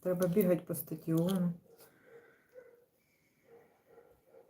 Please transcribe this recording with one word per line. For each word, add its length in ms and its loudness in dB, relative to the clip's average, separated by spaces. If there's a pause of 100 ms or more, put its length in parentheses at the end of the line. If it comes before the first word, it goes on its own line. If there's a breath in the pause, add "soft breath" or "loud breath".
Треба 240 0
бігати 400 2
по 80 -6
стадіону. 760 -2 (3000 loud breath)